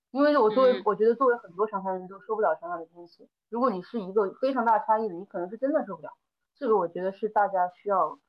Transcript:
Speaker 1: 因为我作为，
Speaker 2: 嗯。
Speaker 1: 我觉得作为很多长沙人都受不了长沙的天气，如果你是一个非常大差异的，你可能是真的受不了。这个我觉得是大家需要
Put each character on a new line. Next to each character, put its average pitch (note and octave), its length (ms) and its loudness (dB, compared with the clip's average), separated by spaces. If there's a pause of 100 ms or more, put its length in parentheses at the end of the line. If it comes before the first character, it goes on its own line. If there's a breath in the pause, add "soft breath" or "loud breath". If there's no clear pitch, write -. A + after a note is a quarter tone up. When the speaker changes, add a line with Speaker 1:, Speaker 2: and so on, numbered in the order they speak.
(120)
Speaker 1:
因 C4+ 120 0
为 D4 160 4
我 A3 100 6
作 B3 140 4
为， B3 160 4
Speaker 2:
嗯。 - 60 -8
Speaker 1:
我 G3+ 100 2
觉 G#3 120 2
得 A#3 60 4
作 B3+ 140 2
为 A#3+ 100 4
很 F#3+ 180 -18
多 G#3 120 -2
长 G3 160 -6
沙 F#3+ 80 -4
人 F#3 160 -8
都 F#3+ 140 -18
受 A3 140 -6
不 G#3+ 60 -2
了 E3+ 140 2
长 E3 120 -14
沙 F3 100 -6
的 E3 100 -12
天 F3 180 -20
气， - 240 -20 (200)
如 A3+ 100 -6
果 B3+ 100 2
你 F#3 140 -4
是 A#3 180 -8
一 F#3 100 -10
个 F#3+ 200 0 (100)
非 C4+ 120 0
常 B3 120 -2
大 A3+ 140 4
差 G#3+ 180 2
异 A3 100 -2
的， F#3 60 -6
你 E3+ 120 -12
可 - 120 -12
能 F3 120 -6
是 A3 80 -12
真 C4+ 140 -2
的 D4+ 140 0
受 F#3 100 -12
不 D#3+ 60 -20
了。 - 100 -16 (440)
这 F#3 120 -8
个 A3 100 4
我 F3 100 0
觉 F3+ 160 -6
得 F#3+ 80 -2
是 G3+ 180 -6
大 G#3 180 2
家 F3+ 220 0
需 - 200 -10
要 F3 400 0